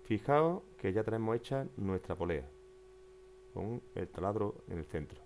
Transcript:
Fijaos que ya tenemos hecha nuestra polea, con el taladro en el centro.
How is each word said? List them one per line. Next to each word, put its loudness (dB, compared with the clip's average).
Fijaos 4
que 0
ya 2
tenemos 2
hecha 0
nuestra 0
polea, 0
con -4
el -2
taladro 0
en -4
el -6
centro. -8